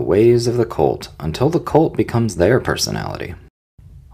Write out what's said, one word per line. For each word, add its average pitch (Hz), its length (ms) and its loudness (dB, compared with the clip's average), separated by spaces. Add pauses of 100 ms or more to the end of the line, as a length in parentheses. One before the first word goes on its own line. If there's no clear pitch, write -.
(140)
ways 117 340 4
of 120 80 -2
the 120 80 2
cult - 460 -2 (100)
until 80 300 -2
the 170 100 0
cult - 380 0
becomes 110 400 0
their 104 240 4
personality. - 720 -6 (800)